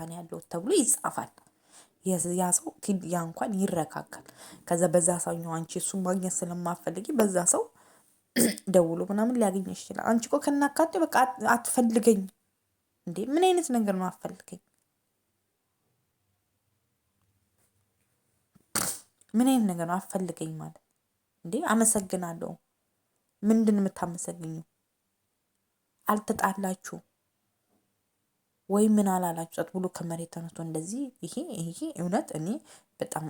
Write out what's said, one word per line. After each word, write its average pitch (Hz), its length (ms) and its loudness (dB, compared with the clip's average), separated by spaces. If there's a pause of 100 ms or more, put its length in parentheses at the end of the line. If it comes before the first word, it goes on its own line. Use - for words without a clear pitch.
ነው 165 140 -12
ያለው 170 300 -12
ተብሎ 185 300 -4
ይጻፋል። - 560 0 (720)
ያ 185 120 2
ሰው 170 140 -2 (760)
ያ 170 140 0
እንኳን 165 360 -4
ይረጋጋል። 180 680 -4 (380)
ከዛ 170 240 2
በዛ 175 220 4 (100)
ሰውኛው 170 340 -4
አንቺ 165 220 -6
እሱን 190 260 -4
ማግኘት 185 340 -2
ስለማፈልጊ 175 800 -6
በዛ 214 320 4
ሰው 415 180 2 (720)
<clears throat> 233 340 0
ደውሎ 170 360 4
ምናምን 214 300 0
ሊያገኝሽ 190 440 0
ይችላል። - 260 -8
አንቺ 233 180 2
እኮ - 160 0
ከናካቴው 285 640 2
በቃ 311 180 0
አት-፣ 254 300 0
አትፈልገኝ 226 720 4 (880)
እንዴ! 170 100 -8 (100)
ምን 302 160 2
አይነት 359 280 4
ነገር 214 240 2
ነው 185 100 -2
አትፈልገኝ? 180 540 -10 (4000)
ምን 240 140 4
አይነት 254 200 6
ነገር 170 180 -2
ነው 170 100 0
አትፈልገኝ 175 600 -4
ማለት 156 260 -12 (640)
እንዴ? 175 100 -4 (120)
አመሰግናለሁ። 190 840 0 (920)
ምንድን 220 300 6
ነው 202 80 2
የምታመሰግኙ? 175 720 -4 (1500)
አልተጣላችሁ 196 920 -2 (1700)
ወይ 202 180 6
ምን 208 220 6
አላላችሁ? 170 440 -2
ጸጥ - 180 -4
ብሎ 185 200 -4
ከመሬት 170 400 -8
ተነስቶ 170 280 -12
እንደዚህ 165 440 -6 (180)
ይሄ፣ 165 120 -12 (220)
ይሄ 165 240 -8 (160)
እውነት 180 380 -2
እኔ 156 140 -6 (500)
በጣም፣ - 320 -6